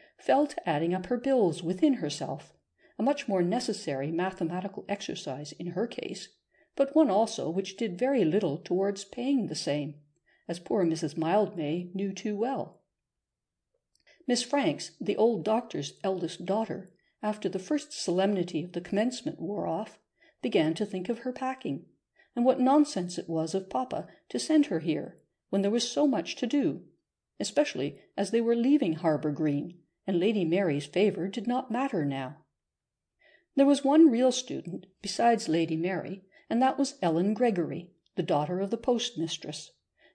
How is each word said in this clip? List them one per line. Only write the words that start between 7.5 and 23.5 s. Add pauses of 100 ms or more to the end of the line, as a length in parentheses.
did
very
little
towards
paying
the
same, (540)
as
poor
Missus
Mildmay
knew
too
well. (1500)
Miss
Franks,
the
old
doctor's
eldest
daughter, (320)
after
the
first
solemnity
of
the
commencement
wore
off, (420)
began
to
think
of
her
packing, (520)
and
what
nonsense
it
was